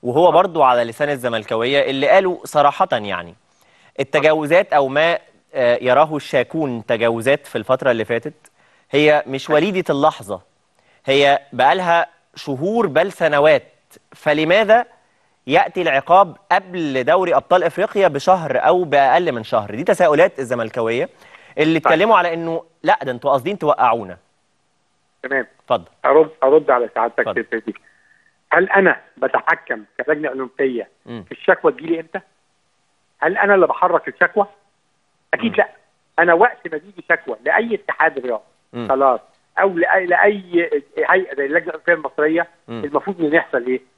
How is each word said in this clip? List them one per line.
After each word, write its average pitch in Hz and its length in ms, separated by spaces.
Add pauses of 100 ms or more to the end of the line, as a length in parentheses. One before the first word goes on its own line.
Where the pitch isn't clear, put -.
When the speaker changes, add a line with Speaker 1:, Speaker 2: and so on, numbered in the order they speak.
Speaker 1:
وهو 127 220
Speaker 2:
اتفضل. 170 180
Speaker 1:
برضو 165 200
على 123 220
لسان 117 240
الزملكاويه 123 800
اللي 135 180
قالوا 185 360
صراحه، 147 480
يعني 95 420 (640)
التجاوزات 156 720
او 139 160
ما، 156 300 (360)
آه، 120 280
يراه 147 340
الشاكون 135 720
تجاوزات 117 600
في - 120
الفتره 131 320
اللي 113 140
فاتت 117 300 (560)
هي 151 360
مش 135 240
Speaker 2:
أيوة. 151 100
Speaker 1:
وليده 185 300
اللحظه، 139 500 (680)
هي 139 320 (140)
بقالها 170 540 (280)
شهور 190 520
بل 165 260
سنوات، 147 500 (520)
فلماذا 175 680 (640)
يأتي 175 360
العقاب 165 540 (160)
قبل 175 520
دوري 170 300
أبطال 180 300
إفريقيا 185 440
بشهر 143 580
أو 180 180
بأقل 147 480
من 117 100
شهر؟ 107 280
دي 117 140
تساؤلات 175 540
الزملكاوية 120 680 (500)
اللي 160 200
Speaker 2:
طيب. - 140
Speaker 1:
اتكلموا 202 240
على 175 180
إنه 165 300 (180)
لا، 175 200
ده 131 100
أنتوا 123 180
قاصدين 139 280
توقعونا. 117 580 (1040)
Speaker 2:
تمام. 135 240 (180)
Speaker 1:
اتفضل. 107 200 (200)
Speaker 2:
أرد، 151 260 (120)
أرد 143 280
على 120 240
سعادتك 117 260
Speaker 1:
اتفضل. 110 240
Speaker 2:
في - 120
الحتة 110 160
دي. - 60 (760)
هل 185 180
أنا 190 300 (160)
بتحكم 127 680 (220)
كلجنة 151 220
أولمبية 127 600 (180)
Speaker 1:
مم. 117 220
Speaker 2:
في - 40
الشكوى 160 400
تجيلي 165 280
إمتى؟ 165 200 (1000)
هل 175 180
أنا 202 160
اللي 180 120
بحرك 170 420
الشكوى؟ 190 380 (880)
أكيد 127 160
Speaker 1:
مم. - 60
Speaker 2:
لا. - 120 (500)
أنا 170 160
وقت 208 380
ما 151 60
تيجي 180 340
شكوى 135 320
لأي 220 300
اتحاد 156 440
رياضي، 120 240 (300)
Speaker 1:
مم. 120 160
Speaker 2:
خلاص، 135 320 (380)
أو 190 100 (100)
لأي، 180 280
لأي 175 640 (380)
هيئة 180 280
زي 139 100
اللجنة 165 280
الأولمبية 170 200
المصرية، 156 520 (220)
Speaker 1:
مم. 117 160
Speaker 2:
المفروض 151 360
إن 151 140
يحصل 131 320
إيه؟ 127 140 (180)